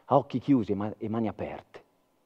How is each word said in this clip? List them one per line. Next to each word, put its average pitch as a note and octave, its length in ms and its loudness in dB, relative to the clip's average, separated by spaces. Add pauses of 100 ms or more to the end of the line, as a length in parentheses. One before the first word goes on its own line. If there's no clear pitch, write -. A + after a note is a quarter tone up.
a C3 120 4
occhi C3 220 0
chiusi A#2 320 2
e G2+ 40 2
ma-, G2+ 220 -4
e A2+ 100 -8
mani A2 200 -2
aperte. - 580 -10 (400)